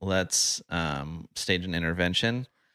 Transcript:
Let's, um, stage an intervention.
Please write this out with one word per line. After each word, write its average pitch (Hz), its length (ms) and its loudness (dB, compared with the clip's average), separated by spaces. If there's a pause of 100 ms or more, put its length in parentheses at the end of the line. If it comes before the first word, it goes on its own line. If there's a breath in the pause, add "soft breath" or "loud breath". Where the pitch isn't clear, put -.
Let's, 95 720 0
um, 80 640 -4
stage 90 300 0
an 90 80 -2
intervention. 90 720 0 (280)